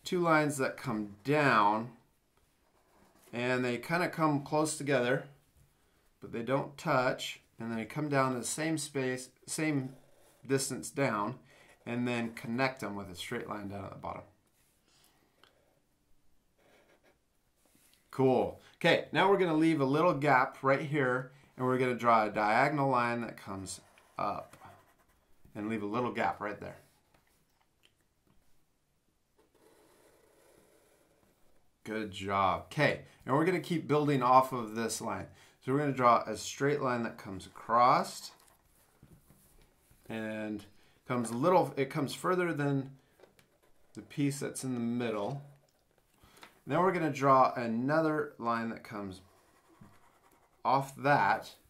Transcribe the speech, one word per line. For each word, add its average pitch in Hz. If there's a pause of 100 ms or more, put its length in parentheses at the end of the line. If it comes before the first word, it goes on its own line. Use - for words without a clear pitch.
two 185
lines 151
that 131
come 107
down, 120 (1400)
and 127
they 120
kinda 170
come 156
close 151
together, 135 (960)
but -
they 117
don't 135
touch. - (180)
And 117
then 113
they 110
come 151
down 135
to 120
the 110
same 156
space, 127 (160)
same 143 (500)
distance 131
down, 120 (460)
and 123
then 117
connect 131
them 101
with 98
a 90
straight -
line 104
down 98
at 95
the -
bottom. - (4000)
Cool. 120 (180)
Okay, -
now 175
we're 196
gonna 175
leave 156
a 135
little 156
gap 135
right 135
here, 135 (260)
and 127
we're 127
gonna 127
draw 113
a 104
diagonal 127
line 120
that -
comes 98 (360)
up. 98 (1000)
And 107
leave 110
a 104
little 113
gap 101
right 104
there. - (4000)
Good 107
job. 95
Okay, 139 (240)
and 127
we're 156
gonna 180
keep 165
building 143
off 127
of 110
this 113
line. 101 (380)
So 127
we're 143
gonna 147
draw 123
a 107
straight 143
line 123
that 110
comes 95
across 127 (1800)
and 107 (440)
comes 117
a 117
little, 156
it 135
comes 143
further 180
than 143 (1040)
the 110
piece 143
that's -
in 131
the 120
middle. 117 (1300)
Then 143
we're 185
gonna 165
draw 131
another 147
line 117
that -
comes 98 (1400)
off 135
that 120 (200)